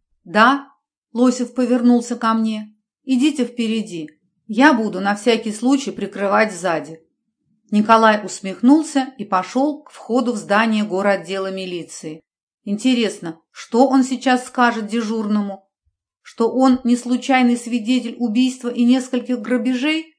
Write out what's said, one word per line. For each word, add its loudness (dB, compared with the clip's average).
«Да?» 2
Лосев 0
повернулся 2
ко 0
мне. -4
«Идите 0
впереди. -6
Я 4
буду -2
на -2
всякий 0
случай 0
прикрывать -2
сзади». -6
Николай 4
усмехнулся 0
и -10
пошёл -2
к -20
входу -2
в -6
здание 0
городдела -4
милиции. -12
Интересно, -2
что 2
он 4
сейчас 0
скажет 0
дежурному? -4
Что -2
он 4
не 2
случайный 0
свидетель -4
убийства -2
и -2
нескольких 0
грабежей? -2